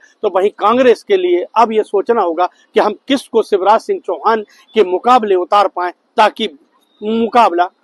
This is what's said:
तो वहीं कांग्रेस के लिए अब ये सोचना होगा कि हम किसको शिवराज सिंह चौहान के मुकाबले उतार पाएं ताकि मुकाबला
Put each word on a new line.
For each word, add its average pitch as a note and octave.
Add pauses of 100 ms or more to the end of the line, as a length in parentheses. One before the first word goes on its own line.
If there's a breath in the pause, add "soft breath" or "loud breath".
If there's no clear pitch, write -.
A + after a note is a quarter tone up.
(220 soft breath)
तो G#3+
वहीं F#3
कांग्रेस A#3
के G3
लिए F3+ (120)
अब A3+
ये G#3+
सोचना G#3
होगा E3+ (280 soft breath)
कि G#3+
हम G3 (140)
किसको A#3+
शिवराज G3+
सिंह G3
चौहान G#3 (320 soft breath)
के G#3+
मुकाबले G#3
उतार F#3
पाएं F3+ (260)
ताकि G#3+ (520)
मुकाबला G#3+ (180)